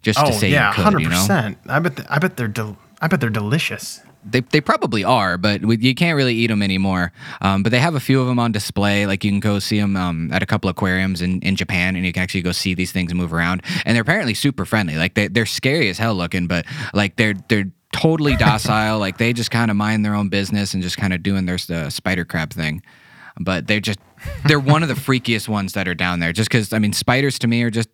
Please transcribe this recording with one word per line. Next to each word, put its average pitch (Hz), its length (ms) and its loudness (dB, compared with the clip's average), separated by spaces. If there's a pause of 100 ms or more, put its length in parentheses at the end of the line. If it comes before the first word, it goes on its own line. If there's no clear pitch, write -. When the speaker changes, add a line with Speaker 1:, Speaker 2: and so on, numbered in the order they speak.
Speaker 1:
just 110 220 2
to 135 60 4
Speaker 2:
Oh, - 0 -
Speaker 1:
say 107 200 2
Speaker 2:
yeah, 123 180 6
Speaker 1:
you 98 140 0
could, 202 180 4
you 80 80 0
know? 85 60 2
Speaker 2:
hundred 90 120 4
percent. 113 300 0 (100)
I 139 120 0
bet 170 180 -2
th-, - 120 -14
I 143 100 0
bet 180 180 -2
they're 120 100 -4
del-, 107 300 -6 (240)
I 160 60 -2
bet 165 120 0
they're 117 100 0
delicious. 110 720 -4 (260)
Speaker 1:
They, 117 120 2
they 151 220 2
probably 113 420 0
are, 95 340 2
but 101 280 0
we, 113 120 4
you 127 160 2
can't 170 220 2
really 131 180 2
eat 113 160 2
'em 104 140 2
anymore. 95 480 0 (300)
Um, 98 200 4
but 107 100 0
they 123 80 4
have 160 160 2
a 131 40 0
few 135 220 2
of 127 80 0
'em 123 100 0
on 117 120 0
display. 101 540 0
Like, 98 180 -2
you 107 80 2
can 101 100 0
go 101 180 0
see 104 200 -2
'em, 101 180 0
um, 82 360 -2
at 92 80 2
a 95 60 -2
couple 98 220 0
aquariums 95 520 0
in, 90 200 0
in 95 160 0
Japan, 92 380 -2
and 90 100 -4
you 87 80 -2
can 92 100 -2
actually 92 180 -4
go 87 120 -2
see 92 200 -2
these 87 180 -4
things 87 220 -2
move 87 200 -2
around. 85 280 0 (240)
And 113 100 2
they're 117 60 2
apparently 151 320 0
super 135 320 -2
friendly. 92 300 0
Like, 82 200 0
they, 104 120 0
they're 110 180 0
scary 131 440 0
as 90 100 -6
hell 113 160 0
looking, 87 320 -2
but, 85 180 0 (280)
like, 101 240 0
they're, 107 180 2 (140)
they're 101 160 2 (260)
totally 156 440 2
Speaker 2:
<laughs> 110 120 4
Speaker 1:
docile. 110 520 0
Like, 95 200 -4
they 117 120 2
just 117 200 -4
kinda 113 240 2
mind 107 280 0
their 104 120 0
own 104 140 0
business 98 440 -2
and 92 80 -2
just 90 160 -4
kinda 92 220 -2
doing 95 260 -2
their 90 100 -2
s-, - 140 -6
uh, 82 220 -4
spider 90 340 -2
crab 80 260 -6
thing. 80 300 -4 (580)
But 90 280 -2
they're 107 120 2
just, 101 200 -4 (480)
they're 147 120 6
one 143 220 4
of 160 80 0
the 123 60 -2
freakiest 120 520 0
ones 104 260 -2
that 95 140 -2
are 87 80 -2
down 90 240 0
there. 85 140 0
Just 110 160 0
'cause, 110 240 2
I 110 60 0
mean, 104 140 2
spiders 131 460 0
to 120 80 0
me 117 140 2
are 120 100 0
just 113 220 -2